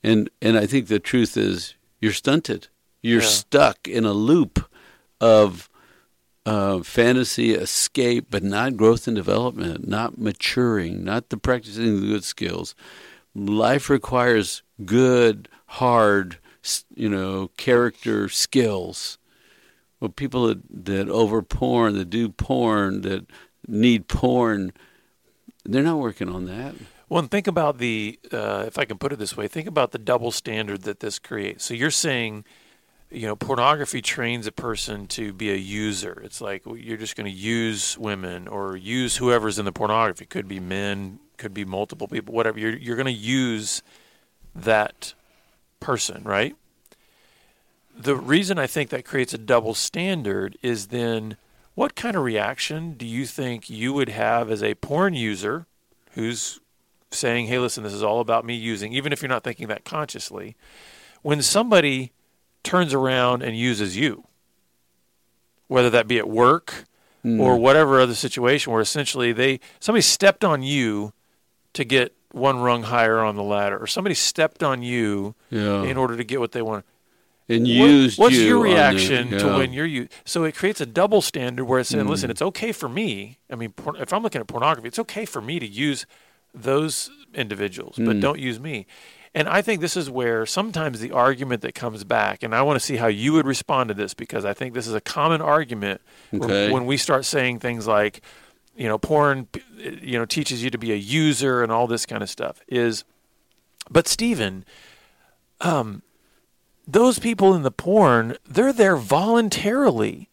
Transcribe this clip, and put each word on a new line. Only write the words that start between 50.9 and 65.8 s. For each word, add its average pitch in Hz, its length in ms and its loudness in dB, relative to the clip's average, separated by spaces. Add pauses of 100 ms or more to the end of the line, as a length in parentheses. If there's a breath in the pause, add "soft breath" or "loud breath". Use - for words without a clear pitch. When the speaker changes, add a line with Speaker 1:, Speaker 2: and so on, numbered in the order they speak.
Speaker 2:
what - 200 -2
kind 226 220 -6
of 156 80 -2
reaction 135 680 -4
do 120 100 -14
you 117 220 -6
think 120 420 -8
you 113 240 -6
would 139 160 0
have 110 420 -2
as 104 120 -4
a 107 140 -2
porn 180 360 -2
user 113 540 -4 (460)
who's 113 460 -8 (520)
saying, 120 380 -2
"Hey, 123 100 0
listen, 120 260 -4
this 101 80 -8
is 101 100 -6
all 107 180 2
about 117 260 0
me 117 80 -6
using," 110 400 -6
even 139 180 -4
if 139 80 -6
you're 139 80 -8
not 127 160 -2
thinking 117 240 -8
that 104 160 -8
consciously, 104 720 -10 (640 soft breath)
when 147 220 0
somebody 151 680 2 (520)
turns 175 320 2
around 127 480 2
and 117 160 -4
uses 104 400 0
you, 123 260 -2 (1400)
whether 123 220 4